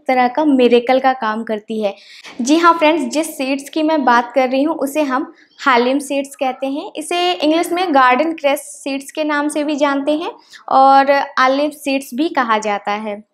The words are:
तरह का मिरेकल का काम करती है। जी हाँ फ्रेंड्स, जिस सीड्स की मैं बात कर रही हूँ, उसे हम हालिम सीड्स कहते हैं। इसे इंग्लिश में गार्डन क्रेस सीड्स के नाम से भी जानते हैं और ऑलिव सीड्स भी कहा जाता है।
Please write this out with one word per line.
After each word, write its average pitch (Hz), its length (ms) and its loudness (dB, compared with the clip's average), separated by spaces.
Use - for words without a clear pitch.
तरह 254 200 2
का 302 160 -2
मिरेकल 254 560 4
का 262 120 2
काम 226 320 -6
करती 220 380 -6
है। 202 120 -4
जी 262 160 2
हाँ 339 220 6
फ्रेंड्स, 302 340 2
जिस 311 260 -4
सीड्स 277 300 -4
की 320 140 -4
मैं 311 220 0
बात 240 300 2
कर 262 140 2
रही 269 140 0
हूँ, 311 120 0
उसे 294 280 -2
हम 269 300 -4
हालिम 254 380 2
सीड्स 277 380 -6
कहते 262 300 -6
हैं। 294 300 -6
इसे 349 360 -2
इंग्लिश 339 400 0
में 349 220 0
गार्डन 262 380 4
क्रेस 285 280 -2
सीड्स 277 520 -8
के 311 120 -4
नाम 294 240 -2
से 294 160 -2
भी 302 120 -2
जानते 277 360 0
हैं 339 180 -4
और 269 440 6
ऑलिव 269 300 2
सीड्स 269 440 -4
भी 302 140 -2
कहा 240 300 0
जाता 208 340 -4
है। 214 300 -8